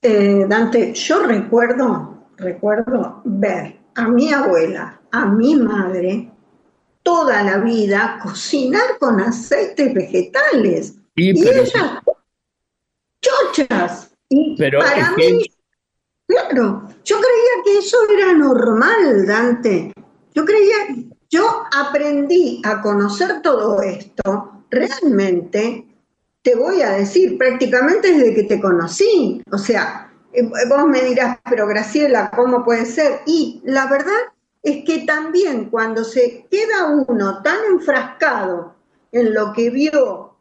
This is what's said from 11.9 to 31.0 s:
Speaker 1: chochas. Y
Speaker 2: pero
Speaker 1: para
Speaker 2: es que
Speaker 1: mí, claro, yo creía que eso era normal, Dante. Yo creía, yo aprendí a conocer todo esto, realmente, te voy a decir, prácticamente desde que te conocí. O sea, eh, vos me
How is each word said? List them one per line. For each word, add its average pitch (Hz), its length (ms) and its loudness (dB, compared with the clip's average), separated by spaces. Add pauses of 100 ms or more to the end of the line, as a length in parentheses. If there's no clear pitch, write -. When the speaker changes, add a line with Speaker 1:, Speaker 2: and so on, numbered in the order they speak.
Speaker 1:
chochas. 302 920 -2 (180)
Y 302 300 2
Speaker 2:
pero 139 180 2
Speaker 1:
para - 180 2
Speaker 2:
es - 220 0
que 480 160 4
Speaker 1:
mí, 466 120 2 (800)
claro, 247 600 0 (160)
yo 403 140 -4
creía 480 480 2
que 403 140 4
eso 466 180 0 (180)
era 381 180 4
normal, 254 920 2
Dante. 220 680 0 (440)
Yo 311 100 0
creía, 415 300 4 (560)
yo 453 320 0 (120)
aprendí 294 880 0
a 214 160 -2
conocer 208 600 -2
todo 220 400 0
esto, - 880 -8
realmente, 214 1160 -2 (540)
te 247 120 2
voy 311 300 0
a 214 80 0
decir, 202 480 0
prácticamente 262 720 2
desde 254 240 4
que 214 80 2
te 202 180 -2
conocí. 196 800 0 (100)
O 202 60 -4
sea, - 540 -4 (200)
eh, 247 120 0 (260)
vos 285 180 4
me 262 140 2